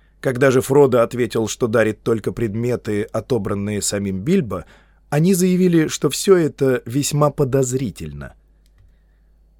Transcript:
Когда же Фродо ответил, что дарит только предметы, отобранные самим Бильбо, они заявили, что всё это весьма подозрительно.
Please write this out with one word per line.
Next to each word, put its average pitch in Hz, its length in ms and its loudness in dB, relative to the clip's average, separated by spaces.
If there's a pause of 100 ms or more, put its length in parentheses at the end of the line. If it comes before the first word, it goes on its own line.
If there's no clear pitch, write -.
(220)
Когда 135 300 2
же 127 100 2
Фродо 131 400 4
ответил, 117 460 -2
что - 180 -6
дарит 110 380 0
только 113 280 -2
предметы, 110 680 -4
отобранные 104 800 -4
самим 98 400 -4
Бильбо, 117 440 -2 (440)
они 160 240 2
заявили, 180 540 2
что 143 240 -2
всё - 240 4
это 139 500 0
весьма 143 460 0
подозрительно. 123 1040 -4 (1200)